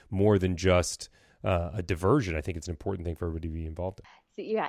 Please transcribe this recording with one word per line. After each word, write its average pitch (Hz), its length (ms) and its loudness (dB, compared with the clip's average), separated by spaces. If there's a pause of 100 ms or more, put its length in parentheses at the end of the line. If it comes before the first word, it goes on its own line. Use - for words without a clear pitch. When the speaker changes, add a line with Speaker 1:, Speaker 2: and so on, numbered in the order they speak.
(100)
Speaker 1:
more 101 280 4
than 92 180 2
just, 90 520 2 (360)
uh, 87 300 0
a 104 80 -4
diversion. 92 540 2
I 78 40 0
think 82 160 -6
it's 80 120 -8
an 90 40 -6
important 90 340 -6
thing 82 100 -4
for 87 100 -6
everybody 82 220 -4
to 80 60 -6
be 80 120 -6
involved 87 340 -8
in. - 440 -16
Speaker 2:
So, - 60 -8
yeah, 214 180 -2